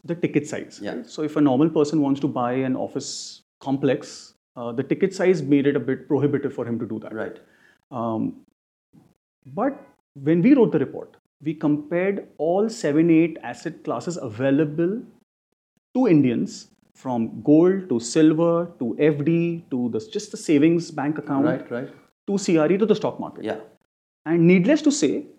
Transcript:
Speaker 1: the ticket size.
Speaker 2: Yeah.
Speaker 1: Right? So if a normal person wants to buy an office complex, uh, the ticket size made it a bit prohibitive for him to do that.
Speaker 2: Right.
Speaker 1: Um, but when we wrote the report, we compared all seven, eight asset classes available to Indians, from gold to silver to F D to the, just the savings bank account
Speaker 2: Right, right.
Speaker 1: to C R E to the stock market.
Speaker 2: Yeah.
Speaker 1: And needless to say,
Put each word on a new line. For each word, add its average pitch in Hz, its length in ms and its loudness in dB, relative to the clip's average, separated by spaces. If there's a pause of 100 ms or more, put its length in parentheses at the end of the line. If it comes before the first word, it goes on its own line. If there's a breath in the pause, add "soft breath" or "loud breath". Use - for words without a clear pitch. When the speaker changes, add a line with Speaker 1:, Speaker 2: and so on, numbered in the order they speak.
Speaker 1:
the 175 100 -6
ticket 151 340 -2
size. - 340 -12
Speaker 2:
Yeah. 101 120 -8
Speaker 1:
Right? 120 120 -10
So - 160 -10
if 151 140 -4
a 151 60 2
normal 143 260 4
person 156 320 2
wants 139 200 0
to 156 80 -2
buy 123 260 -2
an 131 200 -2
office - 680 -10 (180)
complex, - 720 -4 (240)
uh, 120 160 -8
the 123 100 -4
ticket 175 320 -2
size 180 280 2
made 139 240 2
it 143 100 2
a 143 40 2
bit 127 280 -6
prohibitive 139 460 0
for 120 120 -6
him 117 120 -4
to 113 80 -6
do 107 140 -8
that. 107 120 -14
Speaker 2:
Right. 104 260 -8 (520 soft breath)
Speaker 1:
Um, 113 460 -4 (1080)
but 208 340 -6 (360)
when 147 260 0
we 240 140 6
wrote 214 180 4
the 160 60 0
report, - 400 -6 (240)
we 147 100 -6
compared 170 760 -2 (100)
all 185 320 0
seven, 165 400 2
eight 160 320 4
asset 135 420 -12
classes 147 320 -6
available 147 840 0 (920)
to 247 140 4
Indians, 135 600 2 (260)
from 117 480 -6
gold 180 480 4
to - 100 0
silver 170 760 2
to 117 200 -4
F 147 280 2
D 170 440 0
to 123 200 -2
the, 113 100 -4 (100)
just - 200 -10
the - 80 -12
savings 165 520 2
bank 147 280 -6
account 143 260 -2
Speaker 2:
Right, - 260 -4
right. 123 180 -8 (400)
Speaker 1:
to 196 100 -2
C 190 180 0
R 156 160 2
E 196 60 2
to 214 80 2
the 196 80 4
stock - 260 -4
market. 78 240 -12
Speaker 2:
Yeah. 107 140 -6 (680)
Speaker 1:
And 165 220 4
needless 190 360 6
to 294 100 4
say, - 340 -2 (120)